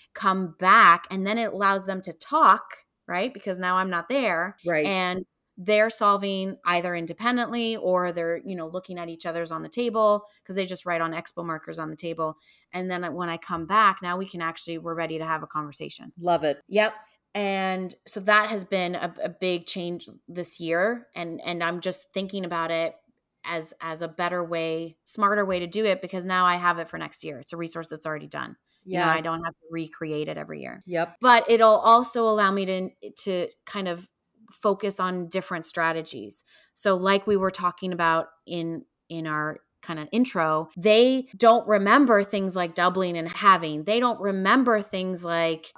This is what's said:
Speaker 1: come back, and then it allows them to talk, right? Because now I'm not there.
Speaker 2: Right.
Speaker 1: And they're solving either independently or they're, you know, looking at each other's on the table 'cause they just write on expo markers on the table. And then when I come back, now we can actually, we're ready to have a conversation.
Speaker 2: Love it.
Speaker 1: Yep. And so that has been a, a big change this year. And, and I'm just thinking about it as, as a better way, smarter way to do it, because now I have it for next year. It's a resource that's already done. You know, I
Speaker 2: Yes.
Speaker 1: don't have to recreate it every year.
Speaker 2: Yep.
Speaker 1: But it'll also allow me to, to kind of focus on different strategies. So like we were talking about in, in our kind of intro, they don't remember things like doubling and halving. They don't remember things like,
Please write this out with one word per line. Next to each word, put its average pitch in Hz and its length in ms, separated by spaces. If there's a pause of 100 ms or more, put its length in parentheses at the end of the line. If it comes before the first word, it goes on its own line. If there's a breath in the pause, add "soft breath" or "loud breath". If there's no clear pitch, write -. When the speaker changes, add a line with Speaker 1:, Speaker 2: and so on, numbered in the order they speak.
(140 soft breath)
Speaker 1:
come 190 440
back, 185 540
and 190 160
then 220 100
it 226 140
allows 196 340
them 190 180
to 175 100
talk, - 720 (220)
right? 196 260
Because 185 240
now 185 200
I'm 190 120
not 170 200
there. 202 560
Speaker 2:
Right. 156 200
Speaker 1:
And 185 400 (340)
they're 214 300
solving 196 760
either 175 280
independently 226 840
or 180 340
they're, 170 340
you 190 100
know, 165 120
looking 180 320
at 170 100
each 165 160
other's 170 240
on 160 140
the 160 60
table 220 560 (200 loud breath)
'cause 185 120
they 196 80
just 180 200
write 170 160
on 165 120
expo 170 300
markers 160 360
on 156 100
the 160 60
table. 160 420 (360 soft breath)
And 185 180
then 175 220
when 175 160
I 165 80
come 170 280
back, 196 360
now 180 160
we 190 100
can 180 140
actually, 165 360
we're 165 160
ready 160 240
to 160 80
have 160 160
a 156 60
conversation. 147 720
Speaker 2:
Love 170 240
it. 143 240
Speaker 1:
Yep. 214 260 (400 soft breath)
And 190 600 (100)
so - 140
that 208 300
has 202 160
been 180 300
a, 170 180 (100)
a - 60
big 175 360
change 175 440 (180)
this 175 320
year. 180 560
And, 170 260
and 170 220
I'm 170 160
just - 340
thinking 190 320
about 165 240
it 165 240 (500)
as, 165 380
as 160 220
a 165 40
better 175 360
way, 165 640
smarter 208 400
way 185 140
to 175 80
do 208 180
it, 185 160
because 180 240
now 185 200
I 175 120
have 175 200
it 165 100
for 170 120
next 156 240
year. 147 160
It's - 140
a 170 40
resource 165 300
that's 156 180
already 151 220
done. 147 300 (260)
You 185 160
know, 175 80
I 160 80
Speaker 2:
Yes. 160 80
Speaker 1:
don't 165 200
have 165 100
to - 180
recreate 156 560
it 156 100
every 156 240
year. 160 240
Speaker 2:
Yep. 175 340
Speaker 1:
But 240 300
it'll 226 180 (100)
also 233 480
allow 214 260
me 196 140
to, 185 240 (340)
to 180 240 (180)
kind 196 220
of 175 200 (420)
focus 196 480
on 180 300
different 175 380
strategies. 160 800 (280 soft breath)
So 196 220
like 196 320
we 214 80
were 190 160
talking 180 400
about 165 360 (180)
in, 165 400 (240)
in 165 180
our 151 320 (220)
kind 160 180
of 151 140
intro, 160 640
they 240 580
don't 233 320
remember 214 560
things 190 320
like 175 180
doubling 180 440
and 165 100
halving. 165 560
They 214 160
don't 240 220
remember 208 600
things 185 440
like, 165 520